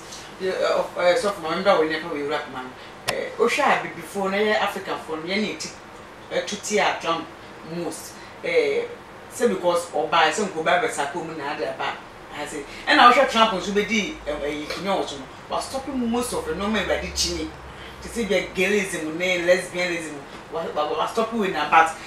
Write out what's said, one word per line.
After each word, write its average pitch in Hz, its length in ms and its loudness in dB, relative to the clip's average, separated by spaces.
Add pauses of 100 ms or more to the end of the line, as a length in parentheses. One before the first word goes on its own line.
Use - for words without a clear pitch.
(420)
Yeah, 185 100 0
uh, - 280 2
of, - 180 -4
uh, 175 180 6
so 202 140 2
for 175 120 -4
my 160 140 -2
member, 190 240 4
we 156 100 4
never 160 200 -2
will 143 180 -2
rap 151 240 -4
man. 127 140 -8 (420)
Eh, - 300 -2
Osha 269 460 4
be 165 60 -6
before 190 420 -4
na 196 60 0
yɛ 214 220 2
African 190 360 -2 (120)
for 156 100 -4
na 160 140 -8
yɛ 208 100 0
ne 185 180 -2
ti, - 100 -8 (600)
eh, 170 100 0
to 196 160 -6
tia 185 420 2
Trump 160 260 0 (460)
most. - 420 -6 (300)
Eh, 156 380 4 (500)
say 233 160 2
because 175 460 2
Oba, 156 400 4
say 214 100 0
Nkoba 165 380 2
be 151 80 2
sako 160 340 -2
mu 160 140 -8
na 143 160 -4
ada 156 240 -4
ba. - 160 -4 (440)
I 147 100 -6
say, 147 160 -8 (240)
and 294 120 6
I 247 140 12 (140)
Trump 220 240 6
nso 190 240 -2
be 208 100 4
di, 190 320 0 (100)
eh, 147 40 -2 (120)
eh, 143 60 -2 (300)
you 170 40 -6
know, 185 220 0
so 143 120 -8
no, 131 60 -10 (280)
was - 180 -2
stopping 262 420 -2
most 240 220 0
of - 140 -2
the 160 80 -2
normal 202 320 0
by - 100 2
the 180 180 -6
chini. 165 320 -2 (540)
To - 80 -12
say 233 160 -2
the 180 300 2
gayism, 185 640 0
ne 180 260 0
lesbianism, 175 680 0 (380)
wa, 156 120 -4 (120)
wa, 151 160 0
wa, - 60 -2
wa - 100 0
stop 220 260 0
with 196 200 0
na, 147 180 -2
but, 160 200 6 (160)